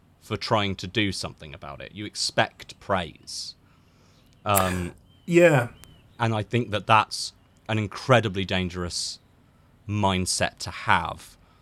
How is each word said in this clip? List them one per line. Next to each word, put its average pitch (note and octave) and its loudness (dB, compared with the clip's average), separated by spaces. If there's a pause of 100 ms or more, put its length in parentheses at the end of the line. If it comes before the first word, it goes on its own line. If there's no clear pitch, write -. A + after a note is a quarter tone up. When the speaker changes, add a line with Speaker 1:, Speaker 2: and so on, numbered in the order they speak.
(200)
Speaker 1:
for - -8
trying G2+ 0
to G2 -10
do G2+ 0
something D#2 -10
about C#2 -14
it. B1+ -14
You G#2 -10
expect - -4
praise. - -6 (920)
Um, F#2 0 (320)
Speaker 2:
Yeah. E3 6 (500)
Speaker 1:
and A2+ 2
I G#2+ 0
think A2+ -2
that G2 -4
that's - 2 (340)
an A2 0
incredibly G#2+ 2
dangerous F2+ -4 (680)
mindset F#2+ 0
to - -12
have. - -2 (260)